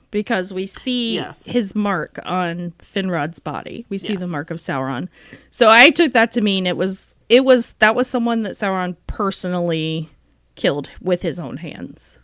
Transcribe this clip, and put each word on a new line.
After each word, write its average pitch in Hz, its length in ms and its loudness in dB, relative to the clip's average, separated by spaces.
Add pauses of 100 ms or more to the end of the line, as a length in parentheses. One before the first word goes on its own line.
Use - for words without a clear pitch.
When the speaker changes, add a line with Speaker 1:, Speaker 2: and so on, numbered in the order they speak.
(120)
Speaker 1:
because 202 420 -4
we 185 120 -6
see 240 500 -4
Speaker 2:
Yes. - 300 -8
Speaker 1:
his 214 300 -2
mark 202 500 -2
on 175 540 -4
Finrod's 170 600 -4
body. - 500 -10
We 196 80 -4
see 196 180 -4
the 180 60 -6
Speaker 2:
Yes. 180 80 -4
Speaker 1:
mark 156 220 -6
of 160 60 -6
Sauron. 135 500 -4 (440)
So 226 180 4
I 233 220 10
took 320 220 2
that 233 200 4
to 233 80 0
mean 190 240 2
it 180 120 -2
was, 190 380 -4 (140)
it 254 160 8
was, 254 340 4
that 220 160 4
was 247 120 0
someone 233 360 0
that 202 100 -6
Sauron 185 420 -2 (120)
personally 170 1000 -2 (460)
killed 147 340 0 (100)
with 175 220 -2
his 180 180 -6
own 139 180 -10
hands. - 680 -16